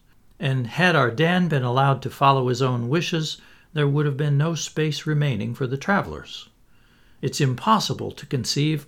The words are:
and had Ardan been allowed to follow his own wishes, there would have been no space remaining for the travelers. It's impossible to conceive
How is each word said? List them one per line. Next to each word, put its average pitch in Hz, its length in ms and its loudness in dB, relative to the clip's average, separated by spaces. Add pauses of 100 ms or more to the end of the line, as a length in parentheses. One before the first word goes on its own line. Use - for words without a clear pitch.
(400)
and 131 260 -2
had 170 300 2
Ardan 160 540 2
been 139 140 0
allowed 135 400 2
to 127 60 -6
follow 135 380 4
his 123 140 0
own 123 260 0
wishes, 156 540 -2 (300)
there 147 160 0
would 147 200 2
have 135 100 -2
been 147 180 2
no 160 200 2
space 156 500 -4
remaining 139 480 0
for 127 140 -4
the 135 100 -4
travelers. 110 720 -4 (720)
It's - 180 -4
impossible 135 760 0
to - 120 -16
conceive 147 640 -2